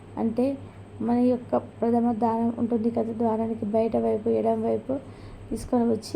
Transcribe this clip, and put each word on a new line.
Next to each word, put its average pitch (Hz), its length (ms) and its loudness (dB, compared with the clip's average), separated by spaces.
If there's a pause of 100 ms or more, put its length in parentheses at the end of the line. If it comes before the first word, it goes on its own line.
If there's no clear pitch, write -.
(180)
అంటే 226 280 2 (540)
మన 233 200 2
యొక్క 247 360 2 (160)
ప్రథమ 233 400 2
ద్వారం 226 460 2
ఉంటుంది 233 340 0
కదా, 226 220 -2
ద్వారానికి 226 520 0
బయట 226 320 2
వైపు 226 320 0
ఎడం 220 340 2
వైపు 226 300 -2 (500)
తీసుకొని 233 420 0
వచ్చి 220 300 0